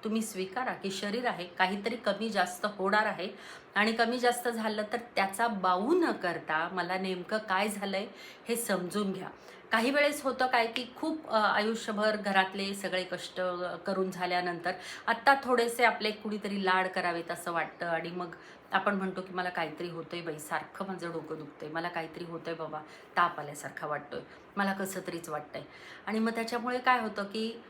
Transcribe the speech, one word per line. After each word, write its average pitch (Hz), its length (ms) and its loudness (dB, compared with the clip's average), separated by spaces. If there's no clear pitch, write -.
तुम्ही 220 180 0
स्वीकारा 208 500 -4
की 196 180 -4
शरीर 214 360 -2
आहे, 180 180 -2
काहीतरी 220 380 2
कमी 214 320 0
जास्त 196 380 0
होणार 208 300 4
आहे 190 220 -2
आणि 214 180 6
कमी 233 260 2
जास्त 240 300 4
झालं 220 340 -2
तर 247 40 -2
त्याचा 214 500 0
बाऊ 190 460 2
न 330 200 6
करता 165 600 0
मला 180 260 0
नेमकं 185 400 -2
काय 202 300 2
झालंय 196 380 -2
हे 233 80 2
समजून 190 560 0
घ्या. 185 160 -6
काही 226 180 4
वेळेस 294 320 4
होतं 262 240 2
काय 240 200 4
की 233 200 -2
खूप, 311 320 -4
अ, 220 100 4
आयुष्यभर 214 760 2
घरातले 196 580 2
सगळे 185 300 -2
कष्ट, - 360 -6
अ, 180 360 -2
करून 190 340 0
झाल्यानंतर 180 640 0
आत्ता 233 280 6
थोडेसे 240 400 4
आपले 214 260 4
कुणीतरी 208 540 -4
लाड 185 240 4
करावेत 175 420 -2
असं 170 220 -4
वाटतं 165 340 -2
आणि 165 240 0
मग 180 240 -6
आपण 190 220 4
म्हणतो 190 260 -2
की 185 140 -10
मला 180 140 0
काहीतरी 175 400 -4
होतंय 165 320 -6
बाई, 165 180 -6
सारखं 160 480 -6
माझं 170 240 -6
डोकं 160 260 -6
दुखतंय, 151 320 -10
मला 165 200 -4
काहीतरी 170 360 -6
होतंय 165 300 -6
बाबा, 156 240 -6
ताप 175 240 4
आल्यासारखा 143 460 -8
वाटतोय, 143 340 -4
मला 196 160 2
कसं 190 340 -4
तरीच 170 220 -8
वाटतंय. 151 340 -6
आणि 220 120 0
मग 226 120 4
त्याच्यामुळे 233 480 0
काय 254 220 6
होतं 208 240 -4
की 220 460 -4